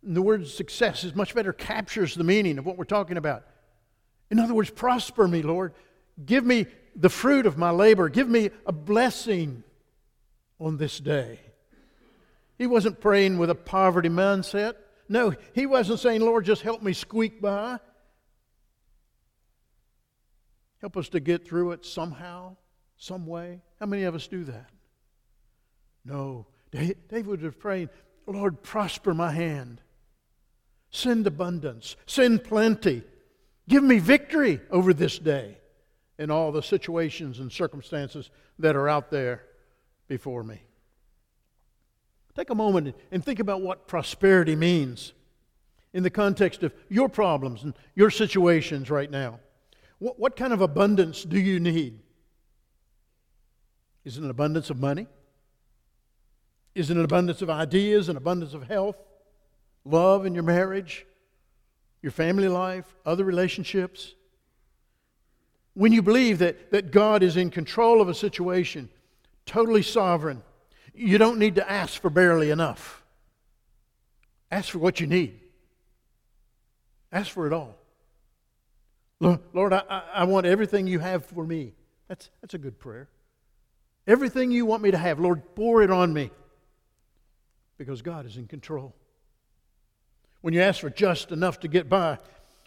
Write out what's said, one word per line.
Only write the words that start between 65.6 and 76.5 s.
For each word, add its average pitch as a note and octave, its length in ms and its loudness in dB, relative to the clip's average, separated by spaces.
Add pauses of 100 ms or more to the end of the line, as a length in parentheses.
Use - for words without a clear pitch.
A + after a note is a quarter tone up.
When A3 180 6
you A3+ 80 6
believe A3 380 4
that, F3 320 0
that G3+ 200 0
God G#3 300 6
is F3 160 4
in F3+ 140 0
control A3+ 500 4
of F#3 80 2
a E3 60 -4
situation, F3+ 720 -4 (560)
totally A3 380 2
sovereign, E3 580 0 (540)
you G#3 220 2
don't A3+ 200 6
need G#3 180 2
to F#3+ 160 -2
ask G3 300 -6
for F#3 80 0
barely E3 400 4
enough. D3+ 560 -4 (1500)
Ask F#3 200 -6
for F3+ 80 -8
what F3 200 0
you E3 80 -4
need. D3+ 320 0 (1700)